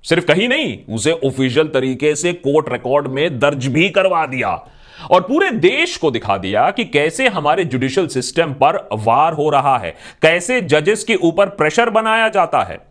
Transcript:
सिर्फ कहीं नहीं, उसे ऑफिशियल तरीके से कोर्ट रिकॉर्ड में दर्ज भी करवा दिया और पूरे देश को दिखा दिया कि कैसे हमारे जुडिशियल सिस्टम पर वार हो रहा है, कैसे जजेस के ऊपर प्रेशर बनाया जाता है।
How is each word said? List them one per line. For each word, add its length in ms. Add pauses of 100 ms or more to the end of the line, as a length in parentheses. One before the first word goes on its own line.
सिर्फ 160
कहीं 240
नहीं, 300 (100)
उसे 260
ऑफिशियल 540
तरीके 480
से 180
कोर्ट 340
रिकॉर्ड 400
में 300
दर्ज 280
भी 240
करवा 360
दिया 240 (600)
और 100
पूरे 320
देश 440
को 140
दिखा 260
दिया 340
कि 160
कैसे 420
हमारे 360
जुडिशियल 440
सिस्टम 460
पर 220 (180)
वार 380
हो 180
रहा 280
है, 120 (320)
कैसे 400
जजेस 420
के 120
ऊपर 340
प्रेशर 400
बनाया 380
जाता 340
है। 160 (120)